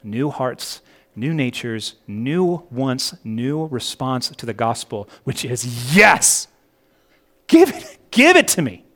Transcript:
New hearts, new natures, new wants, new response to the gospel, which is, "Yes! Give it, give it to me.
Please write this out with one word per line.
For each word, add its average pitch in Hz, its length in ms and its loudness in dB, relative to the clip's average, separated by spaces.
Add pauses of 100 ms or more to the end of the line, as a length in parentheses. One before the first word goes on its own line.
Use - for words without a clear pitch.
New 120 280 -4
hearts, - 500 -8 (360)
new 127 160 -4
natures, 120 640 -4 (120)
new 160 640 -2
wants, 131 440 -4 (100)
new 131 420 -4
response 127 640 -6
to - 180 -12
the 117 60 -6
gospel, 113 560 -4 (160)
which - 200 -6
is, 123 520 -4
"Yes! - 500 4 (1000)
Give 330 240 8
it, - 280 -16 (120)
give 311 260 6
it 311 120 6
to - 140 -2
me. 110 220 -6 (120)